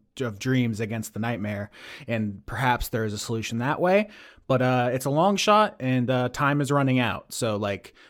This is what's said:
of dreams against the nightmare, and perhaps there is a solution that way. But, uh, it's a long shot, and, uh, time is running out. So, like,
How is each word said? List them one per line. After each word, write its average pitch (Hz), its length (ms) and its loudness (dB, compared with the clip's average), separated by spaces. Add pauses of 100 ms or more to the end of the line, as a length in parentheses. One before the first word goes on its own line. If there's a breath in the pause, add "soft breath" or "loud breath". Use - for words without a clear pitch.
(220)
of 107 160 -6
dreams 120 420 0
against 110 320 -6
the 101 80 -6
nightmare, 104 500 -4 (360 loud breath)
and 107 400 -4
perhaps 120 420 0
there 113 160 -2
is 104 80 -4
a 107 60 -6
solution 113 400 -4
that 135 200 -2
way. 196 300 2 (380 loud breath)
But, 127 160 2
uh, 127 320 2
it's 127 100 -2
a 143 60 -2
long 185 260 2
shot, 208 440 4
and, 127 280 0
uh, 123 220 0
time 143 320 2
is 135 100 0
running 135 260 4
out. 110 360 -2
So, 110 240 -2
like, 101 340 -6 (180 soft breath)